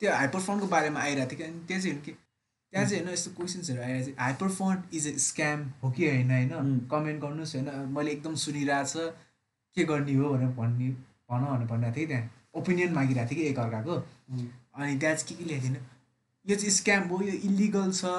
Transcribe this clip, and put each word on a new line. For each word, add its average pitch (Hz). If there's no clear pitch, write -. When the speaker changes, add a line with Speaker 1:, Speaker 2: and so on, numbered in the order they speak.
Speaker 1:
त्यो 202
हाइपर 139
फन्डको 202
बारेमा 151
आइरहेको 135
थियो 151
कि, 160
अनि 165
त्यहाँ 190
चाहिँ 170
हेर्नु 147
के, -
त्यहाँ 196
चाहिँ 196
Speaker 2:
उम्। 175
Speaker 1:
होइन, 180
यस्तो 175
क्वेसन्सहरू 156
आइरहेको 127
थियो, -
"हाइपर 131
फन्ड 185
is 151
a 143
scam 147
हो 131
कि 156
होइन?" 127
होइन? 127
Speaker 2:
उम्। 139
Speaker 1:
कमेन्ट 151
गर्नुहोस्, 151
होइन? 139
मैले 147
एकदम 147
सुनिरहेको 143
छ, 165
के 190
गर्ने 143
हो 139
भनेर 127
भन्ने, 123
भन 127
भनेर 127
भनिरहेको 117
थिएँ 156
कि -
त्यहाँ। 120
ओपिनियन 175
मागिरहेको 131
थिएँ 160
कि 151
एकअर्काको। 120
Speaker 2:
उम्। 123
Speaker 1:
अनि 143
त्यहाँ 156
चाहिँ -
के 175
के 165
लेखेको 131
थिएन, -
"यो 202
चाहिँ 202
स्क्याम 196
हो, 180
यो 196
इलिगल 196
छ, 185